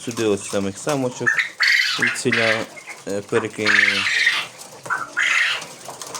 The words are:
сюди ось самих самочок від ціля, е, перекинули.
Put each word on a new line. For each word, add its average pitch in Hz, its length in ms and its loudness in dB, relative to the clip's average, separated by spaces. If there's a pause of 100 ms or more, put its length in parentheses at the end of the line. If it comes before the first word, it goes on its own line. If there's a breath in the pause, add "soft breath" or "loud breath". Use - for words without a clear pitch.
сюди 113 200 -2
ось 101 260 2
самих 98 280 -2
самочок 127 500 0 (720)
від - 180 0
ціля, 113 460 2 (440)
е, 101 120 -2
перекинули. 107 840 2 (2250)